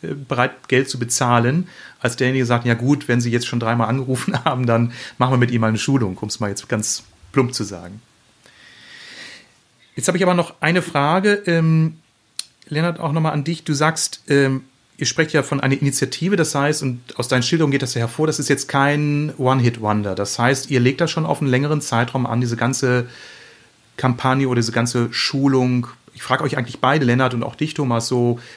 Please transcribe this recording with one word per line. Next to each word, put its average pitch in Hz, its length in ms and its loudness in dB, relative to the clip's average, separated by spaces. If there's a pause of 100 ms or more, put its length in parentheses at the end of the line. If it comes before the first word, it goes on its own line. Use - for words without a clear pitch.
äh, - 60 -8
bereit, 135 600 -4
Geld 135 220 2
zu 131 80 -6
bezahlen, 120 680 0 (320)
als 120 160 -2
derjenige 131 280 2
sagt, 120 220 0
„Ja 117 80 4
gut, 131 340 0
wenn 123 140 2
Sie 120 80 -2
jetzt 120 160 0
schon 120 140 -2
dreimal 113 280 0
angerufen 131 460 -2
<laughs> - 100 -2
haben, 127 220 0
dann 117 260 2 (240)
machen 127 160 2
wir 127 60 4
mit 123 120 4
ihm 117 120 0
mal 110 60 2
eine 110 100 2
Schulung“, 113 420 0
um 107 80 -6
es - 100 -8
mal 104 120 -2
jetzt - 180 -10
ganz - 340 -4 (300)
plump 120 220 0
zu 110 100 -4
sagen. 92 380 -14 (1900)
Jetzt 127 120 -4
habe 180 100 2
ich 185 60 2
aber 180 100 4
noch 175 260 -2
eine 170 220 2
Frage, 190 640 2
ähm, 160 500 2 (720)
Lennart, 165 320 -2
auch 156 120 -2
nochmal 156 200 0
an 147 100 -2
dich. 165 220 -6
Du 156 80 -2
sagst, 151 560 -2
ähm, 135 360 2 (340)
ihr 135 80 -4
sprecht 160 260 -2
ja 143 100 2
von 139 180 -2
einer 135 200 0
Initiative, 143 560 0
das 160 180 0
heißt, 147 280 0
und 123 180 -4 (180)
aus 123 80 -2
deinen 127 160 0
Schilderungen 156 300 2
geht 139 100 0
das 127 120 -4
ja 120 60 -2
hervor, 131 260 0
das 156 120 0
ist 143 120 -2
jetzt - 180 0
kein 147 720 2
One-Hit-Wonder. 113 760 2
Das - 240 -4
heißt, 135 320 0
ihr 131 80 2
legt 127 220 2
das 160 100 0
schon 156 140 -2
auf 156 160 -2
einen 139 100 0
längeren 147 300 0
Zeitraum 123 460 -2
an, 117 160 0
diese 117 140 -2
ganze 123 500 0 (880)
Kampagne 131 500 0
oder 123 140 2
diese 113 120 -2
ganze 117 400 0
Schulung. 127 720 2 (280)
Ich - 80 -18
frage 135 220 0
euch 147 120 -2
eigentlich - 240 -6
beide, 139 240 2
Lennart 120 300 2
und 117 80 -2
auch 110 120 -8
dich, 151 200 -6
Thomas, 120 340 -2
so, 120 300 2 (180)